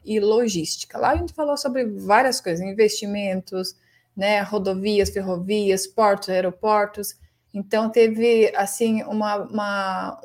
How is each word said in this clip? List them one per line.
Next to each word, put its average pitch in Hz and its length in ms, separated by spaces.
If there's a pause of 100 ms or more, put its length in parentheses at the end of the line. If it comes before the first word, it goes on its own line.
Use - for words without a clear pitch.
e 214 160
logística. 208 760
Lá - 140
a 320 40
gente 339 160
falou 294 240
sobre 254 300
várias 208 520
coisas, 175 220
investimentos, 196 1120 (400)
né, 202 280
rodovias, 196 680
ferrovias, 190 760
portos, 202 420
aeroportos. 202 880 (360)
Então, 214 360
teve, 226 640
assim, 220 500
uma, 208 320
uma, 196 880